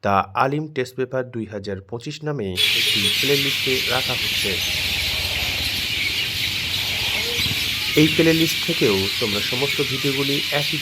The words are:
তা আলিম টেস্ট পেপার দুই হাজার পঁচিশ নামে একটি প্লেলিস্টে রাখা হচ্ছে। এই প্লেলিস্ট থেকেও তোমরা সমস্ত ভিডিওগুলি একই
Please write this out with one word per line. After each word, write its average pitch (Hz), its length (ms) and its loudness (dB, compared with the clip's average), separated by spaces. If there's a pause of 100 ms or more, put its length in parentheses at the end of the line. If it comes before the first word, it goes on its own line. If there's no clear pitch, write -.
তা 101 120 4 (300)
আলিম 147 220 0 (100)
টেস্ট 127 240 -4
পেপার 127 240 -2 (100)
দুই 113 200 -4
হাজার 101 240 -6 (120)
পঁচিশ 147 280 -8 (100)
নামে 131 200 -2 (320)
একটি - 200 2 (200)
প্লেলিস্টে 139 540 2 (200)
রাখা 127 280 0
হচ্ছে। - 300 -2 (3500)
এই 160 140 8
প্লেলিস্ট 160 420 4 (100)
থেকেও 139 280 4 (240)
তোমরা 101 220 0 (100)
সমস্ত 135 260 0 (140)
ভিডিওগুলি 139 440 0 (240)
একই 147 220 -2